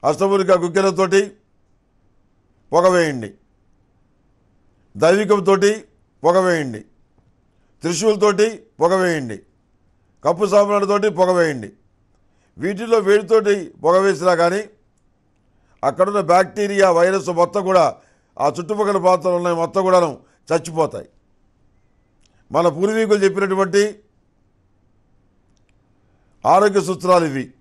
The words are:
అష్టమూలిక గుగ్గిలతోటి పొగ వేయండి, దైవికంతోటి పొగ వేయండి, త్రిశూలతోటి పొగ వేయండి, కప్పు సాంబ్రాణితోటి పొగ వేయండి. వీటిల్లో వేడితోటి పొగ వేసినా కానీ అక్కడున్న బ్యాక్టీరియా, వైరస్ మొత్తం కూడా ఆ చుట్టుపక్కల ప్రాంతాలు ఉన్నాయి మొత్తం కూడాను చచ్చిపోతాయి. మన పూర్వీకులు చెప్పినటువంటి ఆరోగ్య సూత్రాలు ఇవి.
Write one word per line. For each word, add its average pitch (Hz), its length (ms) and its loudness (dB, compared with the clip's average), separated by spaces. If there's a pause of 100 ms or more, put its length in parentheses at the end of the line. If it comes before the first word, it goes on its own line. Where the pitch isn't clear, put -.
అష్టమూలిక 190 480 0 (120)
గుగ్గిలతోటి 190 580 0 (1500)
పొగ 170 220 2
వేయండి, 143 360 -2 (1700)
దైవికంతోటి 196 680 2 (520)
పొగ 175 220 2
వేయండి, 139 360 -2 (1000)
త్రిశూలతోటి 202 640 0 (340)
పొగ 175 200 2
వేయండి, 143 360 -4 (840)
కప్పు 170 300 -2
సాంబ్రాణితోటి 202 540 2 (120)
పొగ 185 200 2
వేయండి. 139 300 -2 (880)
వీటిల్లో 208 500 -2
వేడితోటి 208 480 2 (280)
పొగ 170 120 4 (100)
వేసినా 180 360 0
కానీ 180 200 0 (1200)
అక్కడున్న 185 380 -2 (100)
బ్యాక్టీరియా, 190 560 2 (120)
వైరస్ 190 300 0 (120)
మొత్తం 190 280 -2
కూడా 180 160 4 (520)
ఆ 139 180 -2
చుట్టుపక్కల 196 500 -4
ప్రాంతాలు 180 340 0
ఉన్నాయి 175 240 -2
మొత్తం 185 240 -4
కూడాను 180 240 2 (380)
చచ్చిపోతాయి. 156 580 -4 (1500)
మన 165 100 2 (120)
పూర్వీకులు 214 480 0
చెప్పినటువంటి 190 580 0 (2750)
ఆరోగ్య 196 340 4
సూత్రాలు 180 420 0
ఇవి. 131 160 -8 (160)